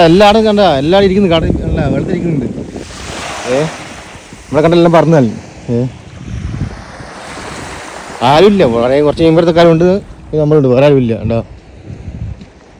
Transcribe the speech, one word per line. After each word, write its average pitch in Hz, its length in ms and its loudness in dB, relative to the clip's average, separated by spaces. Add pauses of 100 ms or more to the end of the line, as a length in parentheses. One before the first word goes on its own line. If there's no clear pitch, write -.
എല്ലായിടും 208 380 4
കണ്ട, 208 140 2 (200)
എല്ലായിടും 190 260 2
ഇരിക്കുന്നു. 190 260 0
കട 165 100 0 (260)
അല്ല, 160 100 -2 (140)
വെള്ളത്തിരിക്കുന്നുണ്ട്. 170 540 -4 (1040)
ഏ, 131 40 0 (880)
നമ്മളെ 143 200 -2
കണ്ടെല്ലാം 170 320 4
പറന്നു 156 200 4
കളഞ്ഞു. 107 200 0 (360)
ഏ, 123 140 -2 (2500)
ആരുമില്ല. 185 320 4 (120)
വളരെ 127 320 2
കുറച്ച് 165 200 0
മീൻപിടുത്തക്കാരുണ്ട്, 165 640 4 (420)
ഇത് 151 120 -2
നമ്മളുണ്ട്. 151 320 2
വേറെ 135 140 4
ആരുമില്ല. 127 240 2 (100)
കണ്ടോ, 117 160 -2 (1400)